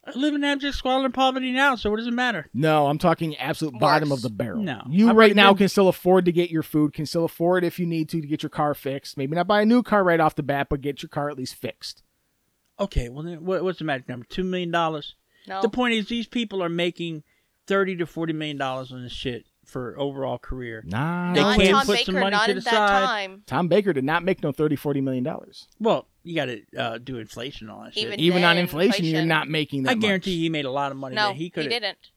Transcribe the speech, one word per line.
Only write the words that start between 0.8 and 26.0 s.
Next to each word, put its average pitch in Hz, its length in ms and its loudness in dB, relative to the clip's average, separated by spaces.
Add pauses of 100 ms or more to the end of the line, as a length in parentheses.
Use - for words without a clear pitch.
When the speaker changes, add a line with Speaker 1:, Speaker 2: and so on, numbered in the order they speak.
Speaker 1:
and 254 100 -2
poverty 262 380 0
now, 269 220 2
so 208 160 -4
what 214 60 0
does 233 100 -6
it 240 60 -2
matter? 240 420 -4
Speaker 2:
No, 151 320 4
I'm 147 120 0
talking 165 380 0
absolute 139 440 -6
bottom 151 300 4
Speaker 3:
Worse. 135 80 0
Speaker 2:
of 110 40 -8
the 120 80 -4
barrel. 104 320 -4
Speaker 1:
No. 131 260 -6
Speaker 2:
You 208 220 6
Speaker 1:
I've 220 60 6
Speaker 2:
right 226 80 12
Speaker 1:
already 208 100 8
Speaker 2:
now 196 180 10
Speaker 1:
been 196 60 4
Speaker 2:
can 196 100 4
still 190 200 4
afford 180 380 4
to 175 60 2
get 175 180 0
your 160 140 -2
food, 151 280 2
can 151 140 -6
still 165 180 -2
afford 175 400 0
if 170 160 -2
you 170 60 0
need 160 240 -2
to, 165 100 -2
to 147 60 -12
get 147 180 -4
your 147 60 -6
car 147 240 -2
fixed. - 420 -8
Maybe 139 180 -4
not 175 140 0
buy 208 140 4
a 214 40 4
new 233 160 6
car 208 220 2
right 170 160 4
off 156 160 4
the 156 80 -4
bat, 139 260 -2
but 143 100 -2
get 139 220 -6
your 156 60 -14
car 147 200 -4
at 147 80 -8
least 131 200 -10
fixed. - 460 -12 (760)
Speaker 1:
Okay, 135 300 -4
well 139 160 -12
then, 170 200 -12
what, 185 200 -2
what's 185 160 -4
the 160 40 -6
magic 135 240 -4
number? 123 200 -12
Two 185 160 -6
million 180 260 -4
dollars? 160 460 -4 (300)
Speaker 3:
No. 190 140 -8
Speaker 1:
The 226 80 2
point 240 260 0
is, 214 140 -2
these 233 200 -6
people 208 340 -4
are 170 60 -2
making 170 560 -4 (420)
thirty 196 300 0
to 170 100 -4
forty 165 260 -4
million 151 260 -6
dollars 131 340 -6
on 127 100 -14
this 120 100 -14
shit - 340 -8 (180)
for 123 340 -10
overall 135 400 -4
career. 120 460 -10
Speaker 2:
Nah. 170 480 -4
Speaker 1:
They 151 80 4
Speaker 3:
Not 202 200 4
Speaker 1:
can 190 120 6
Speaker 3:
Tom 190 140 4
Speaker 1:
put 202 80 0
Speaker 3:
Baker, - 120 0
Speaker 1:
some 185 100 -2
money 196 160 2
Speaker 3:
not 208 140 2
Speaker 1:
to 208 40 2
Speaker 3:
in - 60 0
Speaker 1:
the 247 60 -6
Speaker 3:
that 240 80 -4
Speaker 1:
side. 202 360 2
Speaker 3:
time. 202 400 -6
Speaker 2:
Tom 170 220 -2
Baker 196 240 4
did 143 120 0
not 165 200 0
make 185 180 0
no 156 100 0
thirty, 151 240 0
forty 139 240 -2
million 131 240 -2
dollars. - 420 -10 (140)
Speaker 1:
Well, 202 260 0 (180)